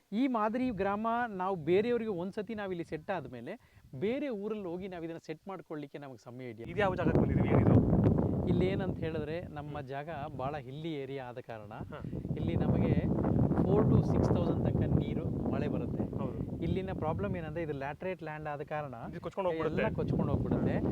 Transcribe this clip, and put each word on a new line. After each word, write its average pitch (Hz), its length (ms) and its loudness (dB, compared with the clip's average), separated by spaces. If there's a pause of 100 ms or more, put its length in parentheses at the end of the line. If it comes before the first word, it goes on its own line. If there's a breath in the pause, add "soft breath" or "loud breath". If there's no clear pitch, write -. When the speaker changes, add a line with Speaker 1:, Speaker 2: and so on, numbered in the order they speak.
(120)
Speaker 1:
ಈ 240 160 2
ಮಾದರಿ 240 440 0
ಗ್ರಾಮ 202 360 0 (200)
ನಾವು 190 280 -2
ಬೇರೆಯವರಿಗೆ 214 540 2
ಒಂದ್ಸತಿ 196 460 -4
ನಾವಿಲ್ಲಿ 190 280 -4
ಸೆಟ್ 160 280 -6
ಆದ್ಮೇಲೆ 139 720 -8 (140)
ಬೇರೆ 247 340 -2
ಊರಲ್ಲಿ 208 360 -4
ಹೋಗಿ 180 220 -6
ನಾವಿದನ್ನ 165 300 -8
ಸೆಟ್ - 300 -12
ಮಾಡ್ಕೊಳ್ಳಿಕ್ಕೆ 160 500 -8
ನಮಗೆ 135 200 -12
ಸಮಯ 123 280 -12
ಹಿಡಿಯುತ್ತೆ. 113 260 -10
Speaker 2:
ಇದು 185 80 -4
ಯಾವ 190 160 4
ಜಾಗಕ್ಕೆ 170 240 4
ಬಂದಿದೀವಿ, - 300 4
ಏನಿದು? - 300 8 (680)
Speaker 1:
ಇಲ್ಲಿ 175 180 4
ಏನಂತ 190 340 0
ಹೇಳಿದ್ರೆ 160 420 -4
ನಮ್ಮ 147 360 -8
Speaker 2:
ಹ್ಮ್. 139 100 -8
Speaker 1:
ಜಾಗ 143 220 -8 (280)
ಭಾಳ 139 200 -4
ಹಿಲ್ಲಿ 147 360 -8
ಏರಿಯಾ 135 320 -6
ಆದ 123 140 -10
ಕಾರಣ 107 340 -10
Speaker 2:
ಹಾ. 135 280 -10 (340)
Speaker 1:
ಇಲ್ಲಿ - 200 0
ನಮಗೆ - 380 4 (680)
four - 220 6
to - 140 6
six - 300 4
thousand - 360 2
ತನಕ - 340 2
ನೀರು - 540 -2
ಮಳೆ 139 160 0
ಬರುತ್ತೆ. - 360 -2
Speaker 2:
ಹೌದು. - 600 -4
Speaker 1:
ಇಲ್ಲಿನ 185 300 -2
ಪ್ರಾಬ್ಲಮ್ 175 440 -2
ಏನಂದ್ರೆ 160 260 -4
ಇದು 151 100 -4
ಲ್ಯಾಟರೈಟ್ 156 500 -6
ಲ್ಯಾಂಡ್ 151 240 -8
ಆದ 147 140 -6
ಕಾರಣ 147 340 -6 (160)
Speaker 2:
ಇದು 170 100 -10
ಕೊಚ್ಕೊಂಡು 180 280 -2
ಹೋಗ್ಬಿಡುತ್ತೆ. 160 340 0
Speaker 1:
ಎಲ್ಲ 165 120 0
ಕೊಚ್ಕೊಂಡು - 380 0
ಹೋಗ್ಬಿಡುತ್ತೆ. - 460 2 (120)